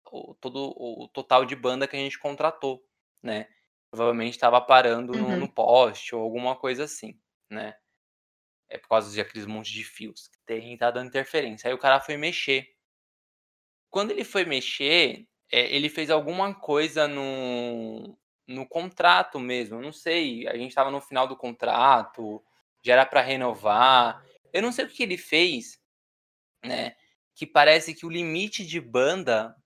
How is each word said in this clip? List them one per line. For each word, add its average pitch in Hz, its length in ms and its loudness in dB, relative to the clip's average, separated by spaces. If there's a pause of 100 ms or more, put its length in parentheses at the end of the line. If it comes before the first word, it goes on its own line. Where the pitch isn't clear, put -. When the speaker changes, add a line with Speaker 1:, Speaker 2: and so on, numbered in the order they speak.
(120)
Speaker 1:
o, - 240 -16
todo 131 400 -10
o 120 340 -14
total 131 360 4
de 131 100 -8
banda 127 320 -2
que - 80 -12
a 139 40 -6
gente 139 200 -8
contratou, 143 640 -4 (380)
né? 110 260 -8 (440)
Provavelmente 117 480 -2
tava 120 220 4
parando 123 520 4
no, 107 140 -4
Speaker 2:
Uhum. 180 100 -2
Speaker 1:
no - 140 -6
poste 120 640 2
ou 110 80 -4
alguma 123 320 -4
coisa 131 300 -6
assim, - 340 -16 (300)
né? 107 260 -12 (920)
É - 80 -10
por - 100 -20
causa 107 260 2
de 107 60 -2
aqueles 104 260 -8
monte 107 280 -10
de 110 100 -12
fios - 460 -18
que - 160 -20
tem 117 280 -10
e 117 40 -16
tá 120 120 2
dando 123 200 -4
interferência. 131 580 -4
Aí 127 60 0
o 127 40 -4
cara 135 220 6
foi 147 160 -6
mexer. 147 580 -4 (1160)
Quando 208 220 -2
ele - 120 -6
foi 190 220 -2
mexer, 143 800 0 (240)
é, 123 240 2
ele 147 140 -2
fez 151 200 -6
alguma 180 460 0
coisa 151 540 -2
no, 120 1080 -8 (300)
no 131 180 -12
contrato 175 760 0
mesmo, 123 380 -6
eu 120 40 -12
não 147 100 -12
sei, 143 560 -4
a 120 80 -6
gente 123 180 -10
tava 135 160 2
no 139 120 -6
final 131 260 -2
do 131 80 -12
contrato, 117 1080 0 (400)
já 123 120 4
era 131 120 8
pra 135 160 4
renovar. 123 1040 2 (280)
Eu 185 80 0
não 240 100 -2
sei 254 140 -4
o - 40 -12
que - 140 -8
ele 180 140 -4
fez, 156 600 0 (840)
né, - 320 -8 (400)
que 156 100 -12
parece 160 480 6
que 165 120 -16
o 170 40 -10
limite 175 560 -6
de 165 140 -8
banda 127 760 0 (120)